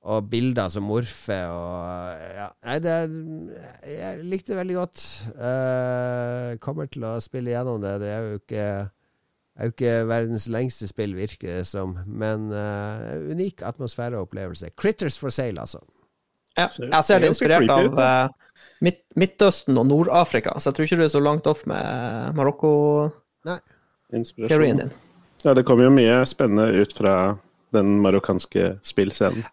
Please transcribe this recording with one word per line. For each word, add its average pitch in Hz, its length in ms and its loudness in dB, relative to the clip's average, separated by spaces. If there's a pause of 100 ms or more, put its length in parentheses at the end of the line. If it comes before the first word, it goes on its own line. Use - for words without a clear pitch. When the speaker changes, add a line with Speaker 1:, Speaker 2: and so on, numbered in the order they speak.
Speaker 1:
og 107 200 -4
bilder 117 480 -2
som 101 160 -6
morfer, 104 640 -6
og, 87 680 -10 (100)
ja. 98 140 -14 (200)
Nei, 123 140 -6
det 165 160 -2
er, 165 140 -4 (760)
jeg 180 400 -12
likte 190 300 -8
det - 20 -4
veldig 185 220 -4
godt. 180 240 -8 (460)
Eh, 123 1040 -4 (100)
kommer 147 260 -8
til 123 160 -10
å 110 60 -6 (100)
spille 123 320 -8
gjennom 120 300 -4
det. 98 180 -4
Det 104 140 -6
er 113 100 -6
jo 107 140 -8
ikke, 104 280 -6 (920)
er 117 100 -4
jo 113 60 -6
ikke 120 200 0 (120)
verdens 113 420 -2
lengste 117 400 -6
spill, 104 300 -6
virker 90 400 -8
det 90 100 -6
som, 95 240 -8 (140)
men, 107 420 -4
eh, 104 600 -6 (240)
unik 185 340 -6
atmosfære 120 480 -8
og 95 140 -8
opplevelse. 90 460 -12
Critters 190 440 -4
for 135 140 -6
Sale, 113 260 -4
altså. - 220 -12 (720)
Speaker 2:
Ja, 175 160 2
Speaker 3:
Ser 123 160 -10
Speaker 2:
jeg 156 160 4
ser 190 160 6
det 165 80 4
Speaker 3:
ganske 160 60 4
Speaker 2:
inspirert 156 320 4
Speaker 3:
creepy 139 80 6
Speaker 2:
av, 135 160 6
Speaker 3:
ut, 135 80 0
da. 127 100 6 (160)
Speaker 2:
eh, - 400 -10 (180)
Midt-, 175 220 0 (120)
Midtøsten 185 600 4
og 127 140 4
Nord-Afrika, 160 680 4
så - 140 0
jeg 135 80 -6
tror 156 100 0
ikke 170 140 2
du - 20 6
er 147 80 2
så 143 140 4
langt 151 240 2
off 151 180 -2
med 120 680 -4
Marokko. 143 340 2 (720)
Speaker 1:
Nei. 175 140 -10 (540)
Speaker 3:
Inspirasjon. 113 420 -2
Speaker 2:
Teorien 151 320 4
din. - 100 -10 (440)
Speaker 3:
Ja, 143 120 4
det 127 160 6
kommer 127 220 8
jo - 20 10
mye 123 320 8
spennende 110 460 2 (100)
ut - 160 0
fra 98 180 4 (580)
den 101 280 4
marokkanske 95 760 2 (100)
spillscenen. 98 680 0